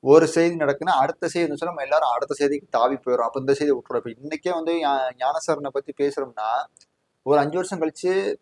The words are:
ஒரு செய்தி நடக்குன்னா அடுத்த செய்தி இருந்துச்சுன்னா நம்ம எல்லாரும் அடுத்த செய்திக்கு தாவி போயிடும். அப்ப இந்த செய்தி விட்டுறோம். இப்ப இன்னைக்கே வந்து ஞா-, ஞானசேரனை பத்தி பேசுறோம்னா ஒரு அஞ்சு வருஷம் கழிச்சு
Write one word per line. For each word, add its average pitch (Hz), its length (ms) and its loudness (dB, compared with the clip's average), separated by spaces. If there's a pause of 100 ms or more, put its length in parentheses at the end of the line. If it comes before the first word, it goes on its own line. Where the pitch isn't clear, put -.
ஒரு 156 260 8
செய்தி 170 300 2
நடக்குன்னா 156 340 0
அடுத்த 156 380 0
செய்தி 165 240 -2
இருந்துச்சுன்னா 143 120 -6
நம்ம 165 180 -6
எல்லாரும் 143 260 2
அடுத்த 127 380 -2
செய்திக்கு 143 240 -2
தாவி 127 240 2
போயிடும். 123 300 -2
அப்ப 117 160 -4
இந்த 135 140 2
செய்தி 147 180 0
விட்டுறோம். 120 340 -4
இப்ப 120 40 -8
இன்னைக்கே 147 440 -6
வந்து 165 180 -4
ஞா-, 139 440 -2
ஞானசேரனை 143 540 -2
பத்தி 139 340 -6
பேசுறோம்னா 127 600 -4 (580)
ஒரு 143 160 2
அஞ்சு 160 160 0
வருஷம் 185 260 -4
கழிச்சு 185 600 -2